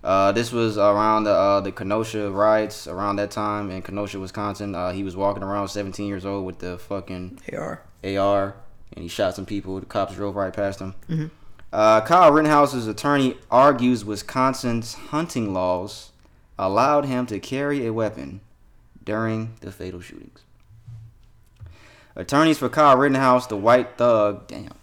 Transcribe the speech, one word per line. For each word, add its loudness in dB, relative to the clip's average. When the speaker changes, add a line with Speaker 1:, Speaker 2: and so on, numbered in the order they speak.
Speaker 1:
Uh, 4
this -2
was 0
around 4
the, 2
uh, 4
the -4
Kenosha -4
riots, 2
around -4
that -4
time -6
in -8
Kenosha, -8
Wisconsin. -8
Uh, -4
he -6
was -8
walking -2
around, -4
seventeen -8
years -8
old, -6
with -10
the -8
fucking -10
Speaker 2:
A -10
R. -10
Speaker 1:
A -4
R, 0
and -14
he -10
shot -2
some -10
people. -6
The -12
cops -4
drove -6
right -4
past -4
him. -10
Speaker 2:
Mm-hmm. -4
Speaker 1:
Uh, 6
Kyle 8
Rittenhouse's 4
attorney 0
argues 4
Wisconsin's -2
hunting -4
laws -4
allowed 2
him -2
to -6
carry -4
a -4
weapon -6
during -4
the -14
fatal -12
shootings. -20
Attorneys 2
for -2
Kyle 6
Rittenhouse, 4
the -4
white 4
thug, 2
damn. -16